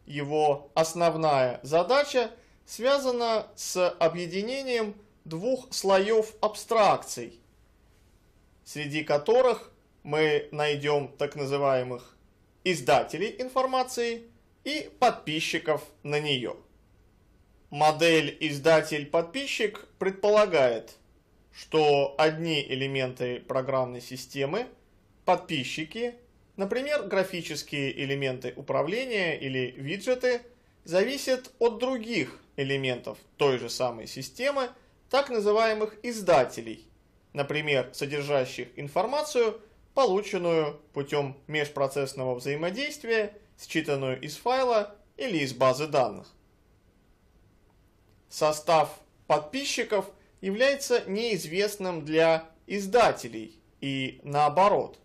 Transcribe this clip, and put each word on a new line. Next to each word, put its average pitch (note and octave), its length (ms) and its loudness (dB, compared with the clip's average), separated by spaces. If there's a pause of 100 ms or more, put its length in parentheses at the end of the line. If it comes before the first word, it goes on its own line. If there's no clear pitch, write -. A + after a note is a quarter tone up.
Его D3 680 0
основная D#3+ 880 2
задача A#3 680 2 (360)
связана A#3+ 800 0 (100)
с F3+ 320 0
объединением G3+ 1080 -2 (300)
двух G3+ 480 -4
слоёв G3+ 720 2
абстракций, G#3 1000 0 (1200)
среди D3 380 -6
которых A3 720 2 (300)
мы D3+ 480 2
найдём D3 640 0
так C#3+ 180 -4
называемых C3+ 840 -2 (460)
издателей D#3 720 0
информации B3+ 840 -2 (400)
и - 340 -6
подписчиков D#3 840 0 (200)
на D3 180 -2
неё. C3 380 -4 (1120)
Модель D3+ 720 4
издатель-подписчик D#3 1500 0 (100)
предполагает, F#3+ 1000 2 (560)
что C#3+ 680 2
одни D#3+ 500 2
элементы C3 680 -4
программной B2+ 640 -2
системы, C#3 640 -6 (580)
подписчики – E3 920 -4 (400)
Например, B3 480 -2
графические E3 960 -4
элементы C3+ 540 -4
управления E3+ 800 -2
или C3 380 -4
виджеты, A#3+ 640 -2 (420)
зависят B3+ 760 0
от A#3 180 2
других A#3 640 -4 (160)
элементов C3+ 640 -2 (180)
той C3 220 4
же A#2 120 -8
самой A#2 380 -4
системы, B3+ 600 -4 (420)
так C4+ 200 0
называемых G#3+ 720 2
издателей, E3 840 2 (460)
например, C#3 580 0
содержащих C#3 840 -2
информацию, A3+ 840 0 (340)
полученную F3+ 880 2 (120)
путём C#3 440 -2 (100)
межпроцессного C#3 880 -2
взаимодействия, G#3 960 -4 (240)
считанную C#3 640 -2
из D3 160 -10
файла A#3+ 600 0 (200)
или A#3 220 -4
из C3+ 140 -2
базы C3 340 2
данных. A#2+ 480 -2 (1900)
Состав D#3 680 2 (300)
подписчиков A#3 800 -2 (300)
является A#3+ 680 0
неизвестным F#3+ 960 -4
для D#3+ 460 2 (160)
издателей F#3+ 920 0 (220)
и C3+ 440 -6
наоборот. D3 800 2